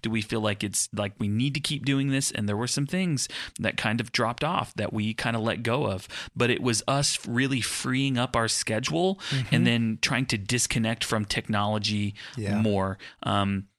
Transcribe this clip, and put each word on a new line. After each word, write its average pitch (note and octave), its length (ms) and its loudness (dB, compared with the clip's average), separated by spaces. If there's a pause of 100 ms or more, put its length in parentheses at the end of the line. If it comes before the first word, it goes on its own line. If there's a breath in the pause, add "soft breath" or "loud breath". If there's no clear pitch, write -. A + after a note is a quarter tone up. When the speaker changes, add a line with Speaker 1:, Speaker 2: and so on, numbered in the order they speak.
Speaker 1:
Do A2+ 80 0
we A2 100 2
feel A2+ 180 -2
like G#2 240 0
it's, G2 300 0
like, G#2 240 -2
we G#2+ 100 -2
need B2 280 2
to D3+ 40 0
keep D3 240 -4
doing C#3 260 2
this? C3+ 200 0
And G#2 180 -2
there G#2 80 0
were A#2 120 -2
some C#3+ 180 0
things F3 420 0 (320 loud breath)
that G2+ 160 -2
kind A2+ 240 0
of A2+ 120 -4
dropped A#2 320 0
off E3 320 -2
that - 180 -2
we A2 220 -2
kinda A#2 240 0
let A2 240 -2
go A#2+ 240 0
of. F#2+ 200 -4 (280 loud breath)
But A#2+ 160 4
it G2+ 100 2
was A#2+ 260 2
us C#3 400 2
really B2+ 340 0
freeing C3 580 0
up B2 160 0
our A2+ 120 4
schedule D#3 720 0 (120)
Speaker 2:
Mm-hmm. C3 240 0
Speaker 1:
and A#2+ 120 6
then A#2 340 2
trying B2+ 260 0
to A#2 100 0
disconnect A2+ 640 0
from G#2+ 220 0
technology G#2 880 0 (240 loud breath)
Speaker 2:
Yeah. G#2 240 0
Speaker 1:
more. F#2+ 380 2 (240 loud breath)
Um, G2 420 0 (120)